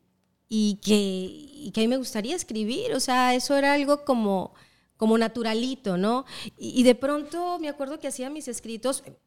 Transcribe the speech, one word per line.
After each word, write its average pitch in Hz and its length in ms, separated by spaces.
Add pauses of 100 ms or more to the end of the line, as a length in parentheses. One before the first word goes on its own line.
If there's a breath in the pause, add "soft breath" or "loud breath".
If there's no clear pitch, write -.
(480)
y 214 280
que, 208 200
y 185 800
que 220 60
a - 20
mí 220 60
me 254 80
gustaría 247 400
escribir. 220 580
O 262 60
sea, 254 340
eso 254 220
era 277 180
algo 285 300
como, 208 500 (420 soft breath)
como 220 220
naturalito, 226 800
¿no? 233 280 (320 loud breath)
Y, - 240
y 240 40
de 247 100
pronto 302 640
me 311 100
acuerdo 285 300
que 311 100
hacía 262 220
mis 302 160
escritos 233 560 (240)